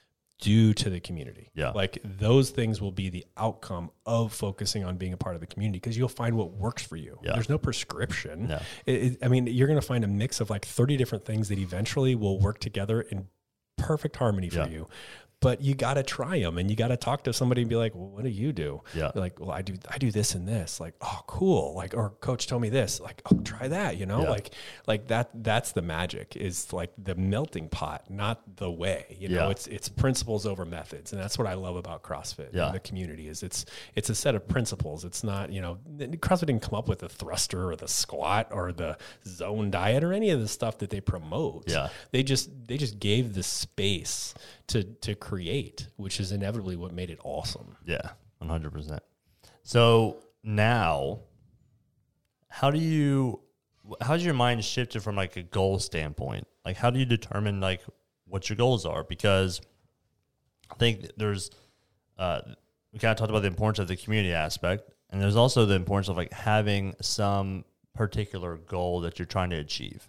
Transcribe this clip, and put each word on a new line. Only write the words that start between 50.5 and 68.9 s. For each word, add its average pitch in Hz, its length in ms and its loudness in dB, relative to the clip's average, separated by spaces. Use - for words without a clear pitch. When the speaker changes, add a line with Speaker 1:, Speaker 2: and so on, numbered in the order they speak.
Speaker 2:
how - 220 2
do 151 80 4
you, 143 600 4
how's 156 240 2
your 175 80 2
mind 120 320 4
shifted 117 380 -2
from, 101 140 -2
like, 95 200 -2
a 90 60 -8
goal 95 380 2
standpoint? 73 680 -4
Like, 92 140 -4
how 120 100 4
do 123 100 2
you 131 60 2
determine, 107 560 0
like, 95 220 -2
what 92 220 -6
your 107 80 -2
goals 120 300 4
are? 80 180 -4
Because 95 560 4
I - 60 -16
think 113 240 4
th-, 82 180 -12
there's, 104 320 -2
uh, 87 240 0
we 117 60 -12
kinda 113 180 4
talked 110 140 0
about 107 120 4
the 98 60 4
importance 104 320 2
of 92 80 0
the 92 80 -2
community 104 360 2
aspect, 85 560 0
and 95 100 -2
there's 101 160 6
also 120 300 8
the 101 80 6
importance 95 340 2
of, 92 80 0
like, 87 160 -4
having 104 720 2
some 98 640 0
particular 98 640 -2
goal 90 460 -2